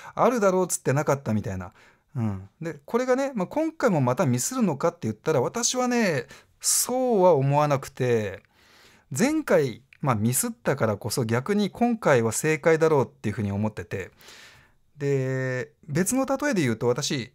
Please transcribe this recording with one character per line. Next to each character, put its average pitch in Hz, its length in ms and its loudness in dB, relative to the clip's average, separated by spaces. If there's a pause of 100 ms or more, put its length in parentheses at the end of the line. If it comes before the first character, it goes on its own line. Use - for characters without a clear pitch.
(140)
あ 202 160 2
る 254 80 0
だ 196 120 4
ろ 185 100 2
う 180 40 2
っ - 40 0
つ - 100 -4
っ - 40 -20
て 139 100 2
な 147 120 0
か 147 100 2
っ 139 80 -4
た - 100 -4
み 107 100 0
た 98 120 -6
い 92 40 -8
な。 90 140 -12 (440)
う - 20 -4
ん。 98 300 -4 (140)
で、 160 240 -10
こ - 100 -2
れ 254 80 -2
が 254 100 0
ね、 277 200 -2
ま 185 100 -2
あ、 - 20 -4
今 311 260 -2
回 247 180 0
も 160 100 2
ま 127 160 2
た 190 80 0
ミ 123 140 2
ス - 160 -4
る 262 80 -2
の 156 160 0
か 165 100 0
っ 170 40 0
て - 100 -20
言 110 100 -2
っ - 20 -16
た 156 200 -2
ら、 120 80 2
私 233 340 -2
は 247 100 0
ね、 214 400 0 (340)
そ 247 560 0
う 185 60 4
は 180 120 8
思 139 240 2
わ 151 100 4
な 139 100 2
く - 120 -14
て、 113 520 -2 (760)
前 294 280 0
回、 143 380 0 (180)
ま 139 120 0
あ、 - 20 0
ミ 110 180 0
ス 233 160 -2
っ - 20 -6
た - 260 -4
か 117 100 0
ら 104 100 0
こ 104 140 -8
そ 123 160 -2
逆 123 280 0
に 202 140 2
今 240 300 -2
回 139 240 4
は 113 100 0
正 156 260 0
解 160 200 4
だ 160 100 4
ろ 143 140 4
う - 20 -2
っ - 20 -2
て - 220 -8
い 104 40 -2
う - 20 -12
ふ 117 60 -6
う - 20 -2
に 98 100 -2
思 107 160 -2
っ - 20 -6
て 90 140 -10
て。 95 260 -10 (880)
で、 131 760 -2 (140)
別 180 280 -2
の 269 100 0
例 277 280 -2
え - 20 -2
で 180 80 2
言 120 100 2
う 107 40 -4
と、 120 120 -2
私、 127 460 -2